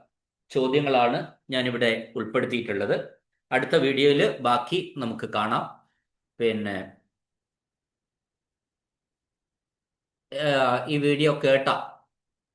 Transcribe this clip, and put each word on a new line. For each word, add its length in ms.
ചോദ്യങ്ങളാണ് 840
ഞാനിവിടെ 640
ഉൾപ്പെടുത്തിയിട്ടുള്ളത്. 800
അടുത്ത 240
വീഡിയോയിൽ 640
ബാക്കി 580
നമുക്ക് 320
കാണാം. 360
പിന്നെ, 520
ആ, 560
ഈ 80
വീഡിയോ 480
കേട്ട 240